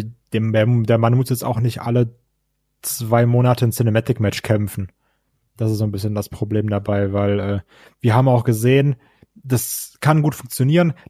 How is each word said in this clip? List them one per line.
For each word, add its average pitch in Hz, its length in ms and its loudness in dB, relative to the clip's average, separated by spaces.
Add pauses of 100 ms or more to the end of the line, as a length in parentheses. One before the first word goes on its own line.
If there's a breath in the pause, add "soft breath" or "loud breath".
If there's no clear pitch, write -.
(320)
dem, 110 200 -2
der, 110 140 4
der 117 320 2
Mann 117 180 4
muss 127 140 0
jetzt 117 140 -2
auch 120 140 -2
nicht 117 220 -4
alle 120 340 0 (720)
zwei 117 400 0
Monate 123 380 2
ein 113 80 2
Cinematic-Match 110 680 0
kämpfen. 104 500 -4 (640)
Das 110 140 -2
ist 107 80 -2
so 107 60 -2
ein 104 80 -2
bisschen 101 220 -4
das 101 140 -6
Problem 107 400 -4
dabei, 101 440 -2
weil, 101 280 0
äh, 98 200 -4 (400 soft breath)
wir 113 140 2
haben 131 140 4
auch 123 160 2
gesehen, 127 520 2 (380 soft breath)
das - 640 -6
kann 156 220 2
gut 147 120 0
funktionieren, 151 600 0 (160 loud breath)